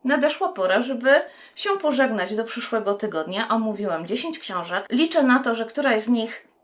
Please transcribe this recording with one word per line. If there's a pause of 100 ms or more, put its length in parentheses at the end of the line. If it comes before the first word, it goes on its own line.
nadeszła
pora,
żeby (340)
się
pożegnać
do
przyszłego
tygodnia.
Omówiłam
dziesięć
książek.
Liczę
na
to,
że
któraś
z
nich (160)